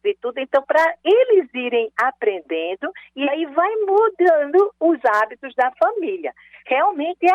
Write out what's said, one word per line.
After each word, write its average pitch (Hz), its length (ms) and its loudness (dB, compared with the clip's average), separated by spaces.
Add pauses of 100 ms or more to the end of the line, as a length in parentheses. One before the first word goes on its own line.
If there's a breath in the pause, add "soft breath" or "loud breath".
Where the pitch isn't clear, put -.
e 202 160 -2
tudo. 240 160 -8
Então, 269 240 -2
pra 320 320 0 (100)
eles 415 500 2
irem 240 440 -4
aprendendo, 196 960 -4 (240 loud breath)
e 277 120 -4
aí 320 200 -4
vai 339 300 0
mudando 381 1000 2
os 320 240 2
hábitos 220 520 -2
da 254 160 0 (120)
família. 311 480 -4 (360 soft breath)
Realmente 330 580 -2
é 359 100 6